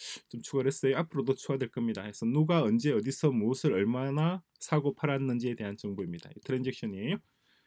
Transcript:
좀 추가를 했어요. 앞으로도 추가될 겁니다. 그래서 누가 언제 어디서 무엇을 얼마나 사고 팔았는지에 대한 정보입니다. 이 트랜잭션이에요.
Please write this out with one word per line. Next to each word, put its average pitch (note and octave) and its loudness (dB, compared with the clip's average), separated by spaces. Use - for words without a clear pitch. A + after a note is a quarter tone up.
좀 A#2 -10
추가를 C3 0
했어요. C3 2
앞으로도 C#3 0
추가될 C3 -2
겁니다. A2+ -2
그래서 G#2 -6
누가 D#3 4
언제 A#2 4
어디서 C3 2
무엇을 B2 2
얼마나 C#3 0
사고 C#3+ 0
팔았는지에 B2+ 0
대한 G#2 -6
정보입니다. F#2+ -6
이 - -16
트랜잭션이에요. B2+ -4